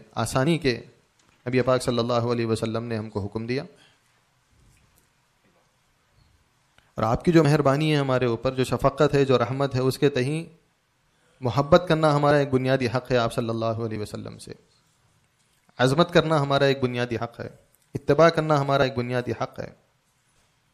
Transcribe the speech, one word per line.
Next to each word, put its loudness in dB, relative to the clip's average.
آسانی 0
کے، -2
نبی 2
پاک 2
صلی -2
اللہ -2
علیہ -2
وسلم -4
نے -6
ہم -8
کو -6
حکم -8
دیا۔ -6
اور -4
آپ -2
کی 4
جو 8
مہربانی 2
ہے 2
ہمارے 0
اوپر، -2
جو -2
شفقت 0
ہے، 4
جو 4
رحمت -2
ہے، -2
اس 0
کے 2
تئیں -4
محبت 2
کرنا 2
ہمارا 4
ایک 0
بنیادی 0
حق -4
ہے 4
آپ 0
صلی -4
اللہ -4
علیہ -6
وسلم -12
سے، -18
عظمت 2
کرنا 2
ہمارا 2
ایک 0
بنیادی -4
حق -8
ہے، -12
اتباع 4
کرنا 0
ہمارا 0
ایک -4
بنیادی -4
حق -8
ہے۔ -12